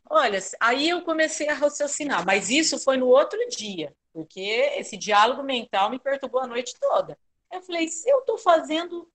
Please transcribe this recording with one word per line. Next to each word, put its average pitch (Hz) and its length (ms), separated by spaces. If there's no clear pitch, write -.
olha, 233 300
aí 269 300
eu 349 140
comecei 311 460
a 302 40
raciocinar, 277 720
mas 190 240
isso 302 300
foi 262 180
no 254 100
outro 294 300
dia, 180 440
porque 160 260
esse 226 220
diálogo 208 460
mental 220 460
me 254 100
perturbou 269 420
a 254 60
noite 240 320
toda. 156 380
Eu 370 100
falei, 339 260
"Se - 220
eu 539 120
tô 453 160
fazendo 330 760